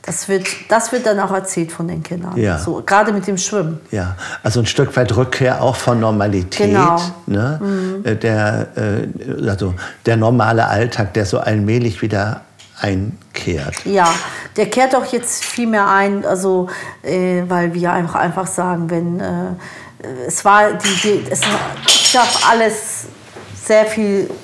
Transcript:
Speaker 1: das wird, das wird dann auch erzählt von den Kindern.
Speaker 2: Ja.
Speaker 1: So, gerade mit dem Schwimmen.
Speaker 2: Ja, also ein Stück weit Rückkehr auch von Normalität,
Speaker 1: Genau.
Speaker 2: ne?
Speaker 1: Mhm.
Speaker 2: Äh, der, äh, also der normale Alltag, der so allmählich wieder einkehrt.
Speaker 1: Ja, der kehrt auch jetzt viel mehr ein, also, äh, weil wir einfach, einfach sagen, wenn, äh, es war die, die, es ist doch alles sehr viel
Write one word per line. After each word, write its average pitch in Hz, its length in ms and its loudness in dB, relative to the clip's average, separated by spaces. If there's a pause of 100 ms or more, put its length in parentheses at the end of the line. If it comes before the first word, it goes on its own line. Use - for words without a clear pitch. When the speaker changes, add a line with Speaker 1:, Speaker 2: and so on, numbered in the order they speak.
Speaker 1:
das - 240 -8
wird, 190 200 0 (240)
das 226 200 2
wird 247 140 -2
dann 208 160 2
auch 190 120 0
erzählt 190 380 -4
von 165 160 -6
den 160 160 -6
Kindern. 180 360 -8
Speaker 2:
Ja. 98 200 2
Speaker 1:
So, 95 280 -4
gerade 214 260 4
mit 190 140 -2
dem 196 100 -2
Schwimmen. 165 420 -2 (120)
Speaker 2:
Ja, 92 260 -4 (260)
also 110 180 0
ein 110 60 2
Stück - 300 0
weit 107 180 2
Rückkehr 127 480 2
auch 123 140 2
von 120 240 2
Normalität, 104 680 2
Speaker 1:
Genau. 175 260 4 (300)
Speaker 2:
ne? 127 360 0
Speaker 1:
Mhm. 95 440 -4
Speaker 2:
Äh, 110 100 0
der, 110 580 0
äh, 110 760 -4
also 95 240 -2 (320)
der 113 100 4
normale 113 500 4
Alltag, 107 460 0
der 107 140 0
so 120 140 -2
allmählich 107 600 0
wieder 107 400 -2 (400)
einkehrt. 95 1040 -4
Speaker 1:
Ja, 185 240 4 (480)
der 202 140 0
kehrt 254 260 2
auch 247 160 2
jetzt - 320 -4
viel 240 220 -4
mehr 208 220 2
ein, 196 360 2
also, 185 440 0 (340)
äh, 180 440 0
weil 175 280 0
wir 175 180 0
einfach, 175 280 -2
einfach 175 260 -2
sagen, 175 420 -2
wenn, 170 320 -2
äh, 101 60 -4 (1000)
es - 160 -6
war 208 300 6
die, 180 300 -2
die, 196 280 2
es - 100 -2
ist - 720 0
doch 233 360 4
alles 226 540 0 (580)
sehr 214 220 4
viel 214 460 0 (140)